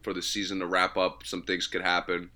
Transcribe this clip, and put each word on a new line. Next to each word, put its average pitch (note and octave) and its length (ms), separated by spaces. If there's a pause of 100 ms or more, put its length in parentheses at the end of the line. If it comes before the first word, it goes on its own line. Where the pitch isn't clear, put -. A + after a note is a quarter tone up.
for G2+ 120
the F2+ 80
season F#2+ 380
to F2+ 80
wrap F#2 300
up. F#2 280
Some F#2 180
things F2+ 240
could F2+ 140
happen, F2 540